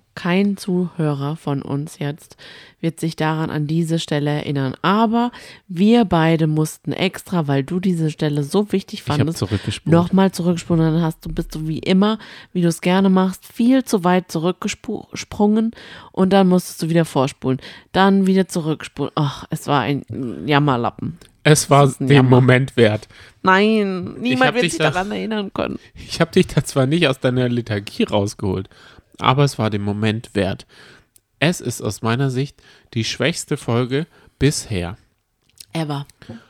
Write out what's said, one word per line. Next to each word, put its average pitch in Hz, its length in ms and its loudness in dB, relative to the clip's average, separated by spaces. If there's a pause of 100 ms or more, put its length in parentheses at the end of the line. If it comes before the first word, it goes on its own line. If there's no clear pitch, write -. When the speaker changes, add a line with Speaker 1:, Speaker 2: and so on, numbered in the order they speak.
(140)
Speaker 1:
kein 190 420 0
Zuhörer 156 800 -4
von 143 240 -4
uns 143 380 -8
jetzt - 380 -10 (440)
wird 165 200 -4
sich 165 160 -4
daran 156 340 -2
an 151 160 -4
diese 165 320 0
Stelle 147 320 -2
erinnern. 139 500 -4
Aber 226 520 0 (360)
wir 208 360 4
beide 165 420 2
mussten 156 460 -2
extra, 180 560 -4
weil 139 160 0
du 175 160 -4
diese 170 300 0
Stelle 147 340 -2
so 202 280 -2
wichtig 196 300 -4
Speaker 2:
Ich - 80 -6
hab 147 80 0
Speaker 1:
fandest, 160 200 0
Speaker 2:
zurückgespult. 104 540 -2
Speaker 1:
nochmal 185 400 4
zurückspulen. 170 480 0 (140)
Dann 170 80 2
hast 160 240 -4
du, - 60 -6
bist 165 220 -6
du 156 140 -8
wie 156 120 -4
immer, 208 380 2 (340)
wie 180 100 -2
du 170 60 2
es 165 120 -2
gerne 190 300 2
machst, 185 420 2
viel 254 320 2
zu 185 200 0
weit 180 260 2
zurückgesprungen 208 1400 -2 (400)
und 190 200 2
dann 196 160 6
musstest 180 340 0
du 165 60 -2
wieder 165 160 2
vorspulen. 131 560 -2 (320)
Dann 196 340 4
wieder 190 220 2
zurückspulen. - 680 -6
Ach, 143 360 -2
es - 160 -8
war 139 140 0
ein 127 240 -2 (420)
Jammerlappen. 139 720 0 (240)
Speaker 2:
Es 151 280 4
war 143 140 8
Speaker 1:
Es 131 80 4
ist - 80 -16
ein 139 60 -2
Speaker 2:
den 139 100 6
Speaker 1:
Jammer. 131 140 6 (100)
Speaker 2:
Moment 127 360 4
wert. 110 320 2 (340)
Speaker 1:
Nein, 190 720 2
Speaker 2:
Ich - 60 -12
Speaker 1:
niemand 254 260 2
Speaker 2:
hab 214 60 0
Speaker 1:
wird 247 100 2
Speaker 2:
dich 170 80 -2
Speaker 1:
sich 330 60 -6
Speaker 2:
da, 156 120 2
Speaker 1:
daran 190 200 -4
erinnern 208 420 -6
können. - 260 -6 (160)
Speaker 2:
ich - 260 -8
hab 160 120 0
dich 185 140 4
da - 180 -2
zwar 131 220 0
nicht 160 220 2
aus 127 120 -2
deiner 127 300 0
Lethargie 113 540 -4
rausgeholt, 101 640 -2 (480)
aber 131 260 2
es 135 140 -2
war 110 100 -2
den 104 140 -4
Moment 107 520 -4
wert. 98 320 -4 (760)
Es 175 200 0
ist - 220 -8
aus 110 180 -6
meiner 123 300 -2
Sicht 131 320 -6 (320)
die 113 100 -2
schwächste - 540 -4
Folge 127 480 -2 (320)
bisher. 101 580 -2 (760)
Speaker 1:
Ever. 147 320 -6 (440)